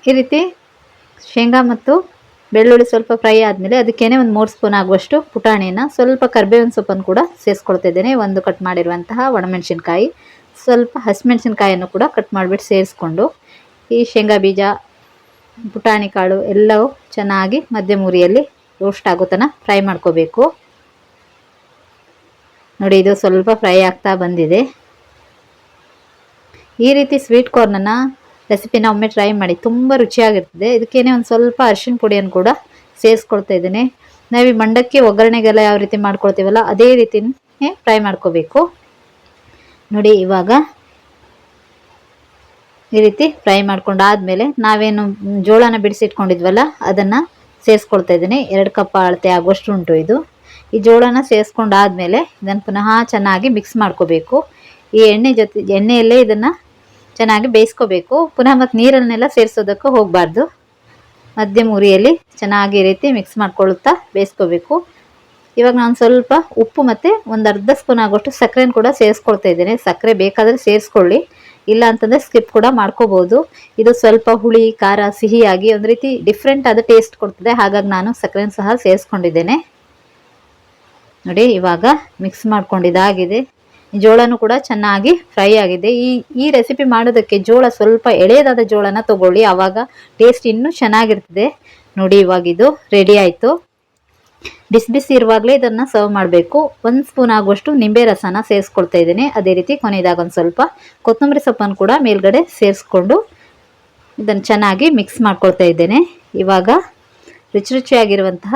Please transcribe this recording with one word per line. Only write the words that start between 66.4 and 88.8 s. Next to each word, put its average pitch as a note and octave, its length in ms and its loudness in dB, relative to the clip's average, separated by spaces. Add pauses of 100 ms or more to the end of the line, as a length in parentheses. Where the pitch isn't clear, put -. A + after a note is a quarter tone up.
ಉಪ್ಪು A3+ 260 -2
ಮತ್ತೆ C#4 280 0 (180)
ಒಂದು A3 200 -2
ಅರ್ಧ G3+ 260 -2
ಸ್ಪೂನ್ B3 240 -2
ಆಗುವಷ್ಟು G#3 320 -2
ಸಕ್ಕರೆನ B3+ 400 0
ಕೂಡ A#3 220 0
ಸೇರಿಸ್ಕೊಳ್ತಾ G#3+ 560 0
ಇದ್ದೇನೆ. F3+ 280 0
ಸಕ್ಕರೆ A3+ 380 -2
ಬೇಕಾದ್ರೆ G#3+ 420 0
ಸೇರಿಸ್ಕೊಳ್ಳಿ, G#3+ 720 0 (400)
ಇಲ್ಲ A3 200 2
ಅಂತಂದ್ರೆ A3+ 300 0
ಸ್ಕಿಪ್ A3+ 320 -2
ಕೂಡ A3 200 2
ಮಾಡ್ಕೋಬಹುದು. G#3 800 0 (280)
ಇದು A3 140 4
ಸ್ವಲ್ಪ A3+ 380 2
ಹುಳಿ, A3+ 420 2
ಖಾರ, G#3 280 0 (180)
ಸಿಹಿಯಾಗಿ G#3+ 540 2
ಒಂದು G#3 160 -2
ರೀತಿ A#3+ 360 -2
ಡಿಫ್ರೆಂಟ್ C4 420 -2
ಆದ A3+ 160 2
ಟೇಸ್ಟ್ A3+ 340 2
ಕೊಡ್ತದೆ. G3 340 -6
ಹಾಗಾಗಿ G3+ 380 -2
ನಾನು G3 240 -4
ಸಕ್ಕರೆನ G3+ 360 -6
ಸಹ G3+ 220 -6 (120)
ಸೇರಿಸ್ಕೊಂಡಿದ್ದೇನೆ. F#3 840 -2 (1600)
ನೋಡಿ, F#3 180 0 (100)
ಇವಾಗ F3+ 300 -2 (360)
ಮಿಕ್ಸ್ F#3+ 260 -8
ಮಾಡ್ಕೊಂಡಿದ್ದಾಗಿದೆ. F#3+ 1160 -2 (360)
ಜೋಳನೂ A#3 400 4
ಕೂಡ A3 200 -2
ಚೆನ್ನಾಗಿ G#3 580 0
ಫ್ರೈ G3+ 380 0
ಆಗಿದೆ. G3+ 400 0
ಈ, B3 300 -4 (120)
ಈ C4+ 140 -2
ರೆಸಿಪಿ C4+ 340 0
ಮಾಡೋದಕ್ಕೆ A#3 540 0
ಜೋಳ A#3 300 4
ಸ್ವಲ್ಪ A3+ 440 0
ಎಳೆಯದಾದ B3 520 4
ಜೋಳನ G#3 360 -2